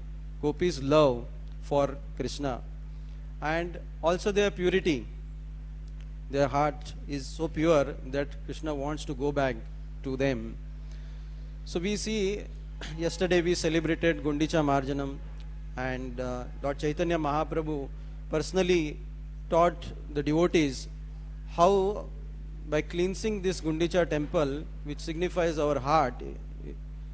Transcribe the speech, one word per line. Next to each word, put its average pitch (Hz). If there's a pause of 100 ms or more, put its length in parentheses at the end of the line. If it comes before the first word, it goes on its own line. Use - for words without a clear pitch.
(420)
gopis' 147
love 135 (380)
for 139 (200)
Krishna. 127 (800)
And 160 (240)
also 175
their 202
purity. 170 (1200)
Their 139
heart 143 (120)
is 143
so 160
pure 151 (120)
that 139 (160)
Krishna 151
wants 147
to 156
go 139
back 135 (460)
to 131
them. 123 (1080)
So -
we 202
see, 208 (280)
<clears throat> -
yesterday 170
we 175
celebrated 160
Gundicha 151
Marjanam, 139 (580)
and, 127
uh, 127 (180)
Lord 143
Chaitanya 160
Mahaprabhu 151 (420)
personally 160 (540)
taught 170 (200)
the 147
devotees 151 (640)
how 190 (600)
by 151
cleansing 185
this 180
Gundicha 165
temple, 147 (200)
which 147
signifies 165
our 147
heart, 135 (1000)